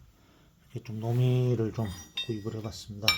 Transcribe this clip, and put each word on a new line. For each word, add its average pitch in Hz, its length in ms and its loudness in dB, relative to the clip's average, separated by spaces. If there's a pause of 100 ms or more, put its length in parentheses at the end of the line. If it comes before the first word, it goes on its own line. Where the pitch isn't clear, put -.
(640)
이렇게 - 220 -12
좀 110 140 -6
노미를 123 720 4
좀 117 160 -2 (380)
구입을 107 300 -4
해봤습니다. 107 500 -6 (120)